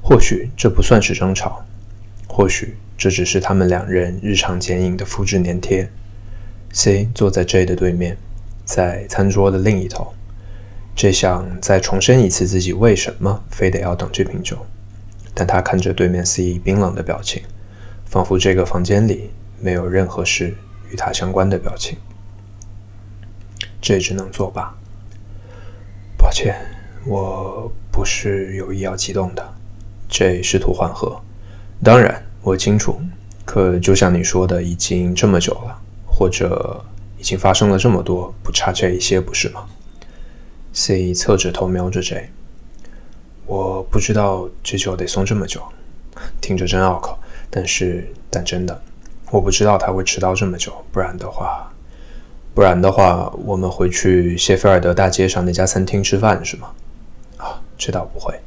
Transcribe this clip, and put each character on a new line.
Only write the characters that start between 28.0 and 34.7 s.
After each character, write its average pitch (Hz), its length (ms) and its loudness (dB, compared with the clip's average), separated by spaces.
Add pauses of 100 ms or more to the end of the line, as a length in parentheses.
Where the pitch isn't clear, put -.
是 98 520 -2
有 95 160 -6
意 98 80 -4
要 95 140 -4
激 95 180 -6
动 92 220 -2
的。 - 200 -10 (560)
J 92 320 4
试 - 160 2
图 - 160 2
缓 87 180 -2
和。 - 260 -4 (640)
当 120 160 10
然， - 240 4 (200)
我 95 120 2
清 101 220 2
楚， - 240 2 (460)
可 92 320 4
就 95 160 6
像 95 180 6
你 87 100 2
说 92 240 2
的， 87 160 0
已 87 120 -4